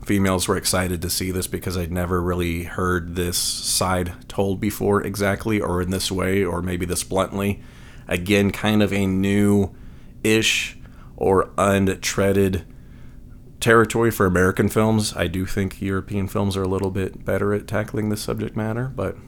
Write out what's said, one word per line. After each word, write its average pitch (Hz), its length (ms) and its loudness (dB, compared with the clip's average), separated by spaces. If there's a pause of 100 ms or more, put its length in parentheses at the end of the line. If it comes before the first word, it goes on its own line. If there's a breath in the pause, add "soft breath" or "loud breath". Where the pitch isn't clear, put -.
females, 95 440 2
were 95 80 2
excited 90 460 -2
to 87 80 -4
see 92 200 -4
this 90 160 -4
because 90 300 -6
I'd 85 160 -4
never 90 300 0
really 87 420 -2
heard 85 520 -2
this 87 200 -2
side 90 760 -2 (160)
told 98 320 0
before 101 420 2
exactly, 101 580 0
or 90 220 0
in 90 80 -2
this 92 200 -2
way, 95 320 0
or 87 200 -2
maybe 90 240 -2
this 87 180 -4
bluntly. 98 580 -2 (440 loud breath)
Again, 98 440 2
kind 107 320 2
of 95 100 2
a 98 140 0
new-ish 101 1700 2 (400 loud breath)
or 95 400 2
untreaded 98 1080 2 (960 loud breath)
territory 113 500 6
for 107 160 2
American 92 420 4
films. 110 480 2
I 90 100 0
do 92 200 -2
think 98 340 -4
European 98 480 -2
films 101 260 0
are 95 80 0
a 92 60 0
little 95 220 0
bit 95 340 -4
better 101 300 0
at 101 120 -4
tackling 107 440 -2
this 104 100 -2
subject 110 360 -6
matter, 110 380 -4
but 98 220 -4 (120 loud breath)